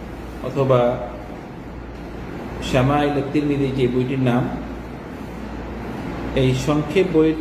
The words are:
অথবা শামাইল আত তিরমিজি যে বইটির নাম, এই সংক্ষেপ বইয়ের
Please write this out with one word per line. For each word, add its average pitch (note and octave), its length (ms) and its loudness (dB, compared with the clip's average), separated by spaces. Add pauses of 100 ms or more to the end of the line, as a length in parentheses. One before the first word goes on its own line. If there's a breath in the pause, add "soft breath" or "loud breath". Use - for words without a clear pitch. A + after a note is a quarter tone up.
(440)
অথবা B2+ 520 4 (1800)
শামাইল C#3+ 380 4
আত C#3 120 2 (100)
তিরমিজি C#3+ 340 2
যে B2 220 2
বইটির B2+ 300 2
নাম, B2+ 300 4 (1900)
এই C3 180 4
সংক্ষেপ D3+ 600 2
বইয়ের D#3 260 6